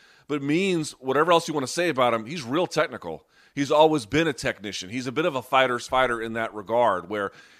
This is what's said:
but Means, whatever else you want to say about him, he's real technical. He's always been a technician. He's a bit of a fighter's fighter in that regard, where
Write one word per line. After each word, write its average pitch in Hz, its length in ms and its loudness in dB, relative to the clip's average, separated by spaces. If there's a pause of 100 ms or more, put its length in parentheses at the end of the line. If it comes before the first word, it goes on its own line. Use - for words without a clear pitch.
(280)
but 143 140 -4
Means, 165 520 -2
whatever 139 380 0
else 165 160 4
you 156 60 -6
want 139 120 -2
to 117 60 -10
say 170 180 0
about 123 240 2
him, 113 120 -2
he's 147 180 -10
real 151 240 -2
technical. 113 580 -6 (280)
He's 143 180 -4
always 151 340 6
been 160 220 2
a 143 60 -2
technician. 101 560 -6
He's 123 180 -8
a 135 40 -6
bit 151 140 -2
of 156 100 -2
a 127 60 -2
fighter's 123 460 2
fighter 123 340 0
in 113 120 -6
that 113 200 -4
regard, 104 560 0
where 104 220 -4 (280)